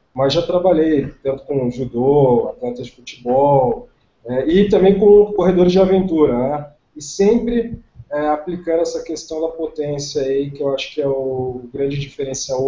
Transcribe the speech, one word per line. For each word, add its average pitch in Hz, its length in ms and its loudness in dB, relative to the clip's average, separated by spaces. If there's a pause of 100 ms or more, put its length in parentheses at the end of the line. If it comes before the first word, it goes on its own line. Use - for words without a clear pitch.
(140)
mas 135 200 0
já 165 80 2
trabalhei 160 640 2 (160)
tanto 135 200 -4
com 131 260 -2
judô, 127 800 2
atletas 123 380 -8
de - 60 -18
futebol, 127 960 0 (380)
é, 127 220 -2
e 185 200 4
também 190 320 4
com 208 340 6
corredores 180 380 4
de 185 80 4
aventura, 160 580 2
né? 143 300 -2 (280)
E 147 60 -16
sempre, 233 760 0 (320)
é, 147 160 -4
aplicando 165 540 -2
essa 165 220 -4
questão 156 380 -8
da 165 60 -2
potência 151 760 -6
aí, 139 300 -2
que 143 100 -10
eu 139 120 -2
acho - 200 -6
que 151 80 -6
é 139 60 0
o 131 540 -4 (120)
grande 139 240 -4
diferencial 135 720 -6